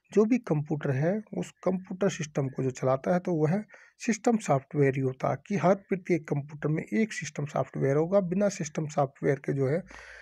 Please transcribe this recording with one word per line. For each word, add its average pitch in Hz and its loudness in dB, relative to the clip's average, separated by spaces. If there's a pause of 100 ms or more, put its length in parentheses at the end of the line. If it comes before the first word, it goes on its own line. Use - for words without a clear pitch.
(140)
जो 214 6
भी 233 2
कंप्यूटर 151 -2
है, 165 0 (160)
उस 175 -6
कंप्यूटर 185 -2
सिस्टम 147 -4
को 135 -6
जो 131 0
चलाता 135 0
है, 180 2
तो 180 -4
वह 160 2 (340)
सिस्टम 226 0
सॉफ्टवेयर 139 2
ही 139 -2
होता 131 -2
है 127 -2 (100)
कि 202 -2
हर 175 4
प्रत्येक 185 -2
कंप्यूटर 147 -4
में 156 0 (100)
एक 220 2
सिस्टम 147 -8
सॉफ्टवेयर 139 0
होगा। 170 2
बिना 190 0
सिस्टम 156 -6
सॉफ्टवेयर 147 0
के 147 -4
जो 135 0
है, 165 -2 (380)